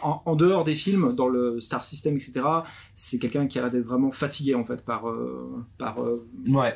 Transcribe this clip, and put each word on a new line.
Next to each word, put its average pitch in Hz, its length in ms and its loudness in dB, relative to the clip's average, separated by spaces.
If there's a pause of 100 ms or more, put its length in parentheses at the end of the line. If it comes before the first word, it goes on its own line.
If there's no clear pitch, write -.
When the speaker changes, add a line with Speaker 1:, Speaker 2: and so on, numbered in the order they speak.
Speaker 1:
en, 147 200 0
en 165 120 0
dehors 175 280 6
des 156 120 2
films, 165 400 2
dans 127 120 2
le 123 320 2
Star 120 240 -4
System, 147 320 -2
et 135 40 0
cetera, 156 460 0 (280)
c'est - 240 -4
quelqu'un 131 300 0
qui 131 100 -4
a 123 60 0
l'air 123 80 0
d'être 120 160 0
vraiment 131 240 2
fatigué, 143 420 0
en 120 100 2
fait, 123 220 -6
par, 113 240 -4
euh, 123 400 -6 (300)
par, 120 240 -6
euh, 120 200 -2 (240)
Speaker 2:
Ouais. 131 280 4